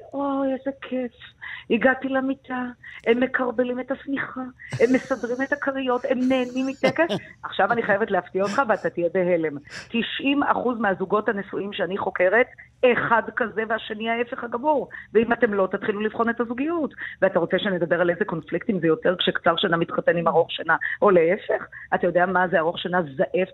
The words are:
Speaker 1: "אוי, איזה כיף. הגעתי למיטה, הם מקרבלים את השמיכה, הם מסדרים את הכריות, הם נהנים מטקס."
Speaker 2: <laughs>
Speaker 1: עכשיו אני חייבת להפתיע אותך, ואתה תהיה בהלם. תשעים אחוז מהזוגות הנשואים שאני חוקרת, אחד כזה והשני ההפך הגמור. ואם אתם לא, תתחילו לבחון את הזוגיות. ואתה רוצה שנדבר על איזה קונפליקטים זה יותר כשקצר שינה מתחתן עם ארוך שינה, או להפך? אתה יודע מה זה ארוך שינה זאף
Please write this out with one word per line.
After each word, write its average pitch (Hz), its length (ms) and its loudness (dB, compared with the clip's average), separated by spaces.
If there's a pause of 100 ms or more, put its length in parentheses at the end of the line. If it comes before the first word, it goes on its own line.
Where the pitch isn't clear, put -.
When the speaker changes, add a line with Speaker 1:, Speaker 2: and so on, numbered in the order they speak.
(120)
Speaker 1:
"אוי, 277 400 -2
איזה 262 180 -6 (120)
כיף. 254 300 -6 (580)
הגעתי 254 380 2
למיטה, 262 540 -4 (440)
הם 233 140 4
מקרבלים 247 600 -2
את 254 100 -6
השמיכה, 269 500 -6 (400)
הם 247 140 4
מסדרים 247 420 -2 (120)
את - 40 -6
הכריות, 269 580 -2
הם 254 80 0 (100)
נהנים 254 380 0
מטקס." 269 500 0 (140)
Speaker 2:
<laughs> - 180 -18
Speaker 1:
עכשיו 196 240 2
אני 233 100 0
חייבת 208 280 0
להפתיע 190 320 -2
אותך, 202 260 0
ואתה 180 220 0
תהיה 170 240 0
בהלם. 175 400 2 (340)
תשעים 277 540 0
אחוז 240 360 0
מהזוגות 185 500 0
הנשואים 202 440 -4
שאני 185 260 -4
חוקרת, 190 480 4 (460)
אחד 226 300 2 (140)
כזה 208 320 -2
והשני 220 420 -4
ההפך 240 340 -4
הגמור. 240 440 0 (260)
ואם 233 180 4
אתם 220 220 2
לא, 196 160 4
תתחילו 202 300 -2
לבחון 214 300 0
את 226 100 0
הזוגיות. 269 500 -2 (320)
ואתה 190 160 4
רוצה 170 200 2
שנדבר 175 420 0
על 175 100 2
איזה 175 140 0
קונפליקטים 185 560 -4
זה 151 60 2
יותר 160 320 2
כשקצר 175 380 0
שינה 170 200 0
מתחתן 170 400 0
עם 165 120 0
ארוך 165 240 4
שינה, 160 240 0 (260)
או 202 80 6
להפך? 180 540 2 (300)
אתה 190 120 2
יודע 175 200 4
מה 185 220 2
זה 175 100 2
ארוך 165 200 0
שינה 180 240 0 (140)
זאף 185 380 0